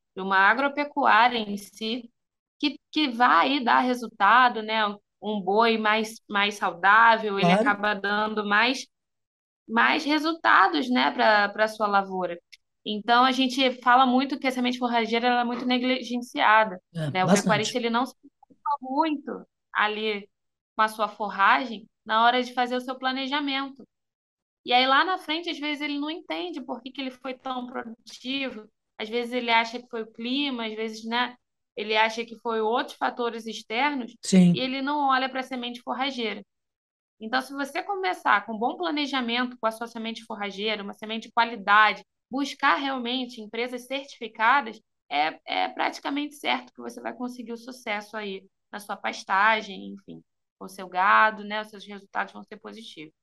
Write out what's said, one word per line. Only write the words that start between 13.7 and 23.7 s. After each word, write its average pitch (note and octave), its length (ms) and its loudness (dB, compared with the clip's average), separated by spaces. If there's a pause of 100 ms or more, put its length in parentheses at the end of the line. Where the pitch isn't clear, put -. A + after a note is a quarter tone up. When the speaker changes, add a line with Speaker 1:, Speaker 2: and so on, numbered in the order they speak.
Speaker 1:
fala B3+ 240 6
muito C4+ 340 2
que C#4 80 -4
a B3+ 40 2
semente B3 260 -2
forrageira, A#3 500 0
ela B3 140 2
é - 20 -2
muito A#3+ 220 -6
negligenciada, A#3+ 1120 2 (140)
Speaker 2:
É, D#3 180 -4
Speaker 1:
né? F#3 140 0
O - 20 2
Speaker 2:
bastante. G3 160 4
Speaker 1:
pecuarista, G#3+ 340 0
ele A#3 120 -2
não A#3+ 160 0
se C4 160 -12
preocupa - 600 -8
muito C4 680 -4 (260)
ali G#3 560 -2 (460)
com A3+ 80 2
a A3 40 6
sua A3 200 -2
forragem G#3+ 800 0 (180)
na A3 200 2
hora B3 180 4
de B3 100 -10
fazer B3 220 -2
o B3+ 60 -4
seu B3+ 160 -10
planejamento. C4+ 840 -4 (840)